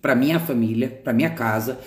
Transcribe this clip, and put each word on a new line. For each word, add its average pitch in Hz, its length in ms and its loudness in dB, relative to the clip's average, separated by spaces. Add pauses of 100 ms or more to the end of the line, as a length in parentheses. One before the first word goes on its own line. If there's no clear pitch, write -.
pra 139 120 2
minha 151 260 2
família, 117 600 -2
pra 131 100 -4
minha 156 180 2
casa, 113 560 -2